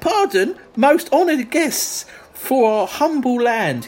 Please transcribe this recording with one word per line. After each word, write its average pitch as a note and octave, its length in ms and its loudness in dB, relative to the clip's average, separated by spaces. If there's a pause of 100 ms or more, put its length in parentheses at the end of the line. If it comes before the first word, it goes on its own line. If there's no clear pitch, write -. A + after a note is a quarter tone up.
pardon, F4+ 560 0 (200)
most D4 360 2
honoured D4+ 380 2
guests, - 560 -2 (260)
for A#3+ 380 0
our G#3+ 160 0
humble C4 560 -2
land G3+ 460 -2